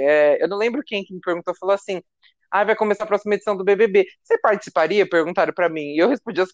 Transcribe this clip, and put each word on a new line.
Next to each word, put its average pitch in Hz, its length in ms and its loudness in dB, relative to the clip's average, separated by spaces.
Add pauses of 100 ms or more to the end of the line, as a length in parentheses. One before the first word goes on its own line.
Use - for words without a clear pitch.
é, 147 420 4
eu 165 60 0
não 202 100 -4
lembro 240 260 -2
quem 202 200 -8
que 185 100 -16
me 180 60 -12
perguntou, 175 380 -6
falou 190 160 0
assim, 196 280 -8 (480)
"Ah, 202 140 0
vai 214 120 2
começar 214 280 -2
a - 20 -10
próxima 208 280 -2
edição 202 220 -4
do 185 80 -8
B 196 120 4
B 214 120 2
B. 190 180 4 (160)
Você 453 160 -2
participaria?" 196 720 0
Perguntaram 165 460 0
pra 175 140 0
mim. 151 260 -6
E 151 80 -2
eu 196 60 4
respondi 226 320 -4
essa 185 140 -2